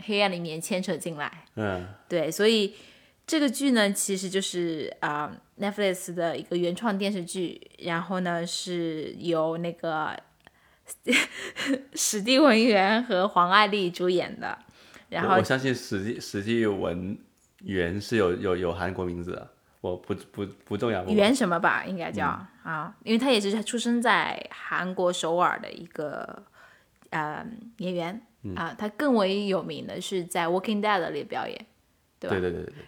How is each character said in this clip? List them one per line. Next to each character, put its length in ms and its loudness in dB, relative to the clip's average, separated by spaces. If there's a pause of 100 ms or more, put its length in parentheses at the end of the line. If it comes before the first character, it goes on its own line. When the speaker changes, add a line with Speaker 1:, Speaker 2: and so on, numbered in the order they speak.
Speaker 1:
黑 180 0
暗 100 4
里 80 -4
面 220 -6
牵 200 -2
扯 140 -2
进 220 -6
来。 280 -8 (100)
Speaker 2:
嗯。 300 -2 (220)
Speaker 1:
对， 240 0
所 160 2
以 260 4 (540)
这 100 0
个 120 4
剧 220 0
呢， 200 4
其 240 -2
实 140 -4
就 100 0
是， 640 -4
啊， 340 -2 (240)
Netflix 540 -2
的 240 -2
一 40 -8
个 140 -4
原 180 0
创 240 0
电 140 0
视 140 -4
剧， 440 -6 (100)
然 220 -2
后 200 -4
呢， 260 -2
是 720 -4
由 380 0
那 160 -4
个 440 -4 (880)
<laughs> 880 -2
史 280 0
蒂 180 6
文· 240 8
元 400 6
和 240 2
黄 240 4
爱 160 8
丽 240 0
主 180 0
演 300 0
的。 180 -6 (520)
然 180 -2
后 80 8
Speaker 2:
我， 40 8
我 40 4
相 160 2
信 160 2
史 280 -4
蒂， 160 -4
史 220 -6
蒂 240 2
文· 520 0 (420)
元 400 0
是 160 -4
有， 180 6
有， 220 0
有 180 0
韩 200 -2
国 120 -4
名 160 -6
字 100 -8
的， 180 -10 (320)
我 160 -4
不， 160 -6
不， 320 -8 (200)
不 120 -4
重 140 0
要， 80 0
不 60 -6
管。 120 2
Speaker 1:
元 180 6
什 120 0
么 120 0
吧， 260 2
应 120 -6
该 140 -6
叫， 140 -2
Speaker 2:
嗯。 220 -4 (160)
Speaker 1:
啊， 400 -8
因 80 -2
为 60 4
他 140 2
也 100 4
是 220 0
出 120 -6
生 240 0
在 400 2 (120)
韩 420 -6
国 180 2
首 260 0
尔 220 4
的 120 -10
一 160 -12
个， 560 -8 (640)
呃， 340 -4 (340)
演 140 -4
员， 300 -4 (220)
Speaker 2:
嗯。 100 -6
Speaker 1:
啊， 240 -6
他 120 -4
更 260 2
为 320 2
有 160 0
名 240 -8
的 120 -8
是 240 -4
在 220 -2
《Walking 340 0
Dead》 300 2
里 140 -4
表 240 -6
演， 180 -12 (540)
对 100 -8
吧？ 60 2
Speaker 2:
对， 40 2
对， 120 0
对， 140 -6
对， 0 -
对。 80 -12 (140)